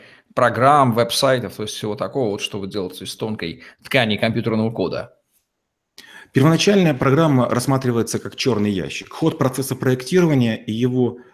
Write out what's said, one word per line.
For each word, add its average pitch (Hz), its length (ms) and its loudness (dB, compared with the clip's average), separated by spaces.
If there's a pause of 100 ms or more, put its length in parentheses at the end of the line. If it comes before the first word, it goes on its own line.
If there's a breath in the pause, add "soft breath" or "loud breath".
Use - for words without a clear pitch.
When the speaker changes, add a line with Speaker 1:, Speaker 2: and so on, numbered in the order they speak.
(340 loud breath)
Speaker 1:
программ, 127 600 4
веб-сайтов, 120 640 0
то 110 60 -8
есть 104 120 -10
всего 104 200 -6
такого, 107 340 -4
вот, 104 100 -4
что - 220 -8
вы 98 60 -8
делаете 95 360 -8
из - 100 -10
тонкой 98 500 -8 (200 loud breath)
ткани 113 320 0
компьютерного 113 560 -2
кода? - 440 -6 (1200 loud breath)
Speaker 2:
Первоначальная 165 600 4
программа 131 560 2
рассматривается 123 720 -2
как - 160 -12
чёрный 104 340 0
ящик. 82 420 -6
Ход 160 280 -2
процесса 131 360 -2
проектирования 131 800 2
и 107 180 -8
его 123 460 0 (140 loud breath)